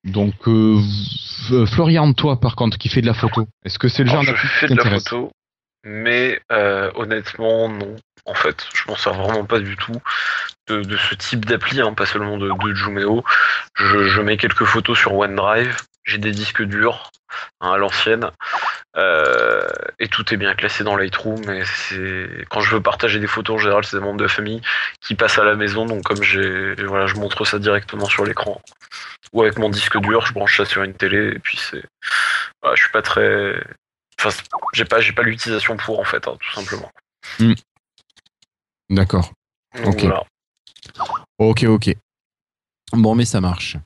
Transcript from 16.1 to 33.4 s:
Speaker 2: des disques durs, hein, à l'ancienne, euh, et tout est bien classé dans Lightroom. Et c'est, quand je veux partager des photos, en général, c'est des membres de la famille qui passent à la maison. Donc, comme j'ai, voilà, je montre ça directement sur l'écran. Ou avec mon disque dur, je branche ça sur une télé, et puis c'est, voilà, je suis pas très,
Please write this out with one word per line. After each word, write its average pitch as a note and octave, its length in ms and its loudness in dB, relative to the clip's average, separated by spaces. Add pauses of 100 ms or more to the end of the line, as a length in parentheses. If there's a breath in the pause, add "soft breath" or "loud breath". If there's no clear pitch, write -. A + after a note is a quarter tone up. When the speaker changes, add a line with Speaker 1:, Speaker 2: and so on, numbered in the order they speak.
Speaker 2:
des G#2+ 140 -2
disques G#2+ 320 -4
durs, G#2+ 500 -2 (480 loud breath)
hein, F#2 120 0
à F#2+ 40 4
l'ancienne, A2 540 2 (680 loud breath)
euh, C2 640 4 (380)
et A2+ 100 -2
tout - 240 -2
est G#2+ 60 0
bien G2 160 0
classé - 300 -2
dans G2+ 120 0
Lightroom. G#2 540 -4
Et F#2+ 160 -4
c'est, F#2+ 840 -6
quand G#2+ 120 -2
je G#2+ 160 2
veux G#2+ 40 2
partager G#2 400 0
des G#2 60 -2
photos, A2 300 -4
en - 20 -2
général, G#2 260 2
c'est G2+ 140 -6
des F#2+ 40 -4
membres G2+ 140 -4
de G#2 60 -2
la G2+ 80 0
famille A2 320 -4 (400 loud breath)
qui - 120 -6
passent A2 240 2
à G#2+ 60 6
la G#2 100 6
maison. G#2 300 -2
Donc, A2 200 -4
comme G2+ 180 -2
j'ai, F#2+ 520 0 (120)
voilà, G2 200 0
je G2 100 -2
montre G#2 280 -4
ça G#2 140 0
directement G#2 480 0
sur G2+ 180 0
l'écran. G#2 340 -4 (760 loud breath)
Ou A2 80 4
avec G#2+ 160 4
mon A2 100 2
disque G2+ 320 0
dur, A2 240 2
je B2+ 80 0
branche G2+ 240 0
ça G#2 80 2
sur G2 180 -2
une F#2+ 120 -6
télé, G2+ 400 0
et - 60 -8
puis - 200 -6
c'est, - 220 -8 (800 loud breath)
voilà, - 120 2
je - 100 4
suis - 80 -2
pas A2 100 2
très, G#2 520 0 (640)